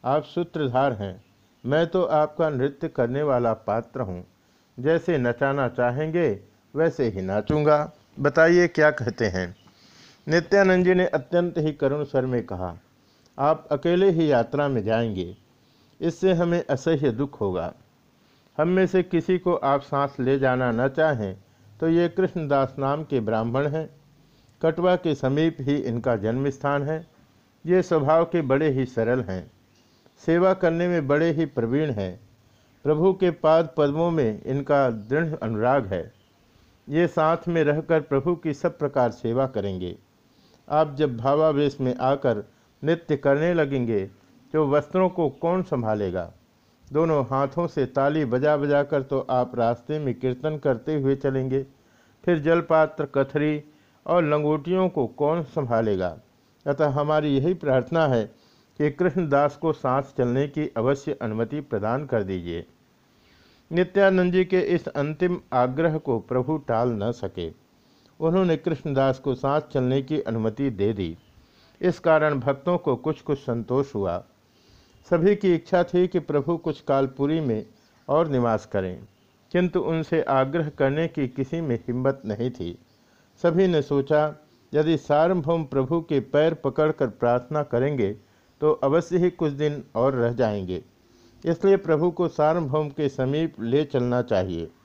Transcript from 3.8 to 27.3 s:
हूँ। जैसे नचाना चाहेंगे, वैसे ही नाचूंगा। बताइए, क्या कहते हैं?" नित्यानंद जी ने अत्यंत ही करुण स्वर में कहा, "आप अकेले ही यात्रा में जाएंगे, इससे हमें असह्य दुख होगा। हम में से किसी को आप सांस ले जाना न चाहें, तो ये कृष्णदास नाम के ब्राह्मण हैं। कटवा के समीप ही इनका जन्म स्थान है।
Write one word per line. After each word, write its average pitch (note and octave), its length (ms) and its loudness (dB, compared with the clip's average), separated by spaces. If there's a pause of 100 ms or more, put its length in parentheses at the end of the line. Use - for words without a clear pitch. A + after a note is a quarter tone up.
हूँ। F2+ 260 -8 (520)
जैसे E3 380 0
नचाना C3+ 500 0
चाहेंगे, B2+ 720 -2 (360)
वैसे D3 340 0
ही F#2+ 120 -6
नाचूंगा। D3+ 680 0 (280)
बताइए, E3 480 4
क्या D3+ 240 4
कहते A2+ 340 -4
हैं?" F2+ 300 -4 (720)
नित्यानंद F#3 580 4
जी F#3 80 4
ने F3+ 120 4
अत्यंत F3 520 -2
ही D#3 160 -2
करुण C#3+ 300 -2
स्वर C3+ 220 -2
में B2 200 -2
कहा, F2+ 320 -8 (600)
"आप D#3 320 0
अकेले F3 380 2
ही D#3+ 220 2
यात्रा C#3 360 0
में B2 160 -2
जाएंगे, G2+ 540 -2 (640)
इससे E3+ 320 0
हमें E3+ 320 0
असह्य C#3+ 460 0
दुख C3 300 -6
होगा। F2+ 320 -2 (840)
हम D#3 100 0
में F#3 200 2
से F#3 160 0
किसी F3+ 340 0
को F3 160 0
आप C#3 280 0
सांस C#3 380 -4
ले C3+ 200 2
जाना B2+ 320 2
न A#2+ 160 0
चाहें, C3 500 0 (420)
तो D#3+ 100 0
ये E3+ 200 2
कृष्णदास D3+ 680 0
नाम C#3+ 240 -2
के C#3 160 -2
ब्राह्मण A#2 480 -2
हैं। D#3 220 -4 (720)
कटवा F3 340 2
के E3 200 -2
समीप D3+ 440 0
ही C#3+ 160 0
इनका A#2+ 400 -2
जन्म A#2 340 -2
स्थान C#3+ 340 -2
है। D#3+ 240 -6 (580)